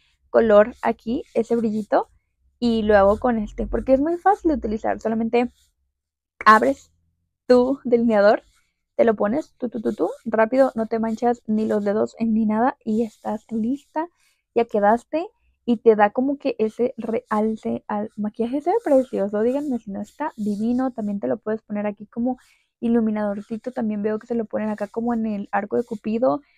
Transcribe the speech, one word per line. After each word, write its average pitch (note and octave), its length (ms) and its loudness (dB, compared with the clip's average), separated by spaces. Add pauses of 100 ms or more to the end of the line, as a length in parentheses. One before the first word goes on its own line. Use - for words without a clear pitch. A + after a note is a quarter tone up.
(280)
color A3+ 540 4
aquí, A#3 500 -4
ese A3+ 240 -2
brillito, A3 540 -2 (480)
y A3+ 240 0
lo G#3 160 4
hago G3 200 4
con A#3+ 200 0
este, G#3+ 280 -8
porque A#3 280 0
es C4 60 6
muy E4+ 180 -2
fácil F#4+ 320 2
de C#4 80 0
utilizar. G#3+ 420 -4
Solamente A3+ 500 -2 (920)
abres A#3 480 4 (540)
tu B3 380 4
delineador, A#3 580 4 (540)
te - 80 4
lo A3+ 120 2
pones, G#3+ 400 -4
tú, A#3+ 140 -8
tú, A#3 100 -10
tú, A3+ 140 -2
tú, E4+ 160 -2 (160)
rápido, A3+ 480 2
no A3 140 -4
te A3+ 100 -4
manchas A3+ 480 -2
ni A3 200 -2
los G#3+ 180 0
dedos G#3+ 360 -2
ni A3+ 240 0
nada, A3 400 0
y A3 180 -2
estás A3 480 -8
lista, C4+ 580 -6 (460)
ya A#3 120 0
quedaste, A#3 600 0 (380)
y A#3+ 120 0
te A3 180 4
da G#3 160 4
como C#4 280 -2
que - 200 -4
ese A3 380 -2
realce A3 920 -4
al G#3 300 -6
maquillaje. A3+ 440 -4
Se D#4+ 100 -2
ve G4+ 140 2
precioso, G#3 580 0
díganme B3+ 360 -2
si G#3 120 -16
no G3 100 -8
está D4 360 -10
divino. A3+ 540 -2
También G#3 300 -6
te B3 80 -4
lo B3 100 -2
puedes A3 240 -6
poner G#3 240 -6
aquí G#3 200 -10
como B3 320 -4 (420)
iluminadorcito, A3 920 -2
también G#3+ 300 -4
veo G#3+ 160 -2
que A#3 80 -20
se A#3+ 80 -6
lo A3 120 -4
ponen G#3+ 240 -4
acá G#3+ 180 -6
como A#3 260 -4
en A3+ 120 -2
el G#3 260 -6
arco G3+ 240 -2
de A#3+ 80 0
Cupido. A#3 560 -2 (180)